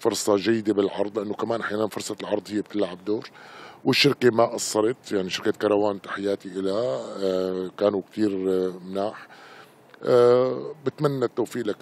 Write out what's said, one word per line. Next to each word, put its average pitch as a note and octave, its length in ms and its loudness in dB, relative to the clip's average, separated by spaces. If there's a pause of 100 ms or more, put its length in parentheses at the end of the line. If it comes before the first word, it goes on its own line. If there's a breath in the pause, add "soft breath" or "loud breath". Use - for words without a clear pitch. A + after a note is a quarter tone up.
فرصه G#2 360 2
جيده G#2+ 360 2
بالعرض، G2+ 460 0
لانه G#2 160 -4
كمان A2+ 260 -4
احيانا G#2 280 -2
فرصه - 320 -8
العرض G2 300 -4
هي G#2 100 -2
بتلعب F#2 440 -6
دور. G#2+ 260 -4 (540 loud breath)
والشركه B2+ 480 4
ما A2+ 120 4
قصرت، A2 680 -2
يعني F#2+ 180 -2
شركه - 200 -2
كروان G#2 500 0
تحياتي G2 480 -4
لها، G2 520 -2 (220)
آه، F#2 560 0
كانوا G2+ 220 2
كتير، G#2+ 300 -2
آه، F#2 420 0 (120)
مناح. F#2+ 440 -6 (760 loud breath)
آه، B2+ 720 4 (120)
بتمنى C#3 380 -2
التوفيق A#2 420 -4
لك G2+ 160 -2